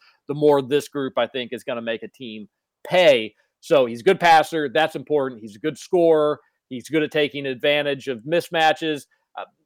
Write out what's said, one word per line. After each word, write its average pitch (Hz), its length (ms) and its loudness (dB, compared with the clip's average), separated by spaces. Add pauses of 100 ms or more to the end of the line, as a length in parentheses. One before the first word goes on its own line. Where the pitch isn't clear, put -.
(280)
the 143 60 -8
more 147 280 4
this 139 280 -4
group, 135 280 -8
I 117 80 0
think, 123 280 -8
is 110 100 -12
gonna 120 180 -8
make 113 220 -8
a 107 60 -14
team 110 400 -16 (360)
pay. 147 480 2 (280)
So 143 240 2
he's 117 160 -6
a - 20 -18
good 190 160 2
passer. 160 480 4
That's 156 300 -2
important. 135 420 -4
He's 107 160 -18
a 107 40 -20
good 151 180 -6
scorer. 156 640 2 (260)
He's 123 220 -14
good 151 140 0
at 147 80 -4
taking 143 340 -2
advantage 139 640 -2
of 113 140 -8
mismatches. 156 840 -2 (320)
Uh, - 80 -12 (200)